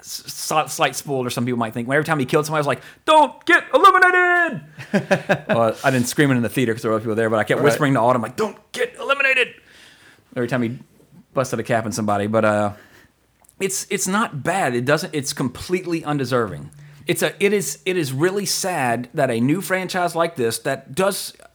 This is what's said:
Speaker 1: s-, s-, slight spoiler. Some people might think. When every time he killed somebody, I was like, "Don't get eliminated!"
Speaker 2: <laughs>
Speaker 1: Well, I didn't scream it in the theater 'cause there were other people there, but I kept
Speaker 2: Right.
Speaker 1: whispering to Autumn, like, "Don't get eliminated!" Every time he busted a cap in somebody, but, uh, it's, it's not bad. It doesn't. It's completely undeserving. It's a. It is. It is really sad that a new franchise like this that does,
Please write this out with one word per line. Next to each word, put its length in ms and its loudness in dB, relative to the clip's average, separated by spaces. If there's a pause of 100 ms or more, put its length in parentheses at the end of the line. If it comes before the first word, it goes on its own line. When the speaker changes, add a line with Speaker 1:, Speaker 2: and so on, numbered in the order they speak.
Speaker 1:
s-, 500 -10
s-, 220 -2
slight 240 -2
spoiler. 340 -4
Some 160 -2
people 140 -2
might 120 -4
think. 140 -8
When 100 -2
every 80 2
time 140 -2
he 80 -2
killed 200 0
somebody, 120 -4
I 20 0
was 60 -2
like, 160 -2 (220)
"Don't 420 4
get 260 4
eliminated!" 1700 2
Speaker 2:
<laughs> 20 -
Speaker 1:
Well, 360 2
I 80 2
didn't 160 2
scream 240 2
it 20 2
in 80 2
the 60 0
theater 260 0
'cause 80 -10
there 80 0
were 60 2
other 80 -4
people 100 -2
there, 160 2
but 80 2
I 60 4
kept 160 0
Speaker 2:
Right. 40 2
Speaker 1:
whispering 300 2
to 60 2
Autumn, 220 4
like, 140 -8
"Don't 200 -4 (160)
get 260 -4
eliminated!" 560 0 (840)
Every 120 -2
time 140 0
he 160 -4 (540)
busted 280 -2
a 20 -2
cap 240 0
in 60 -4
somebody, 340 0
but, 180 2
uh, 280 2 (880)
it's, 280 -6
it's 200 -4
not 340 -2
bad. 320 -2
It 100 -2
doesn't. 300 0
It's 180 -4
completely 720 -4
undeserving. 640 -2 (360)
It's 160 -2
a. 100 0 (100)
It 100 2
is. 340 -2
It 100 -2
is 160 -2
really 340 0
sad 680 -2
that 160 2
a 100 -2
new 200 2
franchise 560 -2
like 180 0
this 260 -2
that 360 -6
does, 360 -2 (220)